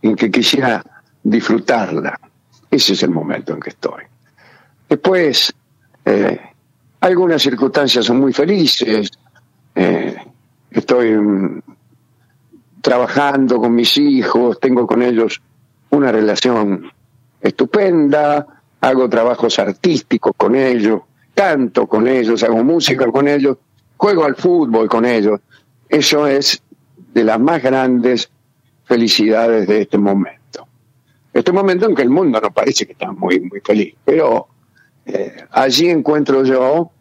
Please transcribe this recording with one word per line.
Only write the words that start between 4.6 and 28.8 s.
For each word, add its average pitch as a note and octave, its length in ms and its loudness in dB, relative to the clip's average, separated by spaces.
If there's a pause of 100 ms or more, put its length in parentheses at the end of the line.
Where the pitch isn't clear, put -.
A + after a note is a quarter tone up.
Después, E3 640 0 (520)
eh, F#2+ 340 0 (640)
algunas F3+ 400 2
circunstancias C3 640 0
son A#2+ 160 2
muy C3+ 120 2
felices. D3+ 760 0 (640)
Eh, F2+ 400 0 (560)
estoy, A#2+ 460 0
mm, G2+ 440 -2 (1200)
trabajando B2+ 760 0
con A#2 160 0
mis A#2+ 240 0
hijos, A#2+ 600 2
tengo B2 280 0
con A#2 160 0
ellos A#2 360 0 (520)
una C#3 200 2
relación G#2+ 800 0 (480)
estupenda, D3+ 1080 0 (340)
hago B2+ 260 2
trabajos A#2 520 0
artísticos G#2+ 760 -2
con G#2+ 200 0
ellos, A#2 460 0 (340)
canto C#3 520 0
con A2 200 0
ellos, A#2 360 0
hago A2+ 200 0
música C#3+ 480 0
con C#3 160 0
ellos, C#3 300 0 (400)
juego F#3+ 280 0
al C#3 100 -2
fútbol B2 540 0
con A2+ 160 0
ellos. G#2+ 340 0 (480)
Eso D3 380 0
es C#3 360 -2 (520)
de A#2 100 2
las A2 160 0
más D3 220 0
grandes B2+ 680 0 (540)